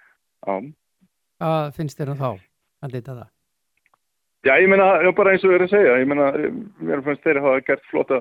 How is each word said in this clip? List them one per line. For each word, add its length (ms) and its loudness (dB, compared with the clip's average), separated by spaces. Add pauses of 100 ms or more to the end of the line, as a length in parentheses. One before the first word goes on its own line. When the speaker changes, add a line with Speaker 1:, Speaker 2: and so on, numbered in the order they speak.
(440)
Speaker 1:
Já. 180 -6 (800)
Speaker 2:
Hvað 340 -4
finnst 240 -10
þér 160 -6
um 80 -10
þá, 80 -4 (520)
kandidata? 440 -12 (1160)
Speaker 1:
Já, 180 2
ég 80 4
meina, 160 4 (160)
já, 100 2
bara 220 2
eins 100 0
og 80 4
ég 60 4
er 80 2
að 80 -4
segja, 240 4
ég 100 0
meina, 200 0 (500)
mér 260 -6
finnst 220 -8
þeir 160 0
hafa 200 2
gert 260 -4
flotta 340 -2